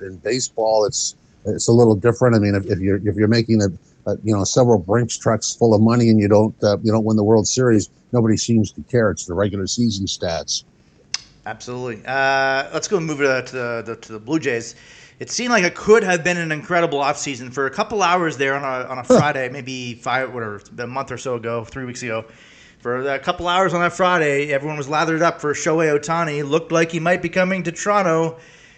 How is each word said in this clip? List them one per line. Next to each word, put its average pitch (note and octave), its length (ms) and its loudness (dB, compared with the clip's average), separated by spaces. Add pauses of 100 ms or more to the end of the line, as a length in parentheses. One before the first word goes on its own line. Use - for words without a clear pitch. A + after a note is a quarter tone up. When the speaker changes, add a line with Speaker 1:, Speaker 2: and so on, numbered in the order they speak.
Speaker 1:
in F#2+ 160 -14
baseball, A2 680 0
it's, - 300 -4 (300)
it's - 220 -4
a A2+ 40 6
little A#2 240 8
different. A#2 400 2
I G#2+ 40 4
mean, G2+ 160 2
if, F#2+ 100 -2
if F#2 140 -2
you're, G2 180 0 (100)
if F#2 80 0
you're G#2 120 2
making A2+ 340 4
a, G2+ 60 2 (420)
a, G2+ 140 -2
you G#2+ 120 0
know, G2 80 0
several A#2+ 360 4
Brinks A2+ 400 -2
trucks - 340 -2
full A2+ 220 4
of G#2 60 4
money A#2 280 4
and A2 100 6
you G2+ 80 2
don't, G#2+ 360 4
uh, G2+ 180 4
you G#2+ 100 0
don't A2 140 2
win A2 100 2
the G#2+ 80 2
World G#2+ 240 4
Series, A#2+ 420 2 (220)
nobody A2+ 260 2
seems A2 340 0
to - 120 -14
care. A2 280 0
It's - 140 -8
the F2 80 -8
regular F#2+ 340 -2
season G#2+ 380 -2
stats. E2 580 -6 (840)
Speaker 2:
Absolutely. A#2 600 -10
Uh, C3+ 680 0
let's D#3 160 -6
go G3+ 100 0
move D#3 200 -4
to, C3 220 2
to B2 140 -12
the, A#2+ 300 -6
the, A2+ 100 -8
to - 180 -18
the A2 60 -12
Blue C#3+ 200 -2
Jays. A#2+ 360 -6 (440)
It B2 120 -12
seemed B3 200 -4
like G#3 120 2
it E3+ 120 0
could G#3+ 280 4
have F3+ 200 0
been F3+ 120 0
an E3 160 -4
incredible D#3 480 0
offseason C3+ 540 -4
for C#3 140 -2
a C3 40 -6
couple G3+ 320 -2
hours E3+ 320 2
there C3+ 180 0
on C#3 100 -6
a, B2+ 240 -6
on C3 100 -10
a B2 60 -10
Speaker 1:
Huh. B3+ 140 6
Speaker 2:
Friday, C#3+ 300 0
maybe B2+ 460 -10
five, B2+ 400 -4
whatever, G#2+ 280 -8 (160)
a A#2+ 100 -8
month C3+ 220 -6
or B2 80 -10
so B2 180 -6
ago, A#2 280 -6
three C3 220 -12
weeks A#2+ 180 -12
ago. A2 220 -6 (540)
For B2+ 320 -4
a C3+ 60 -2
couple F3 300 -4
hours F3+ 260 2
on F3 80 0
that F3 120 0
Friday, D3+ 600 2
everyone D3 240 -2
was C3+ 100 -6
lathered D#3+ 340 0
up E3 200 2
for D3 120 -2
Shohei D#3 440 2
Ohtani. D3+ 500 -4
Looked D#3+ 240 -2
like E3 200 2
he E3+ 80 -4
might F3 220 0
be E3+ 80 -4
coming F#3 340 -2
to E3 80 -6
Toronto, E3 680 0 (400)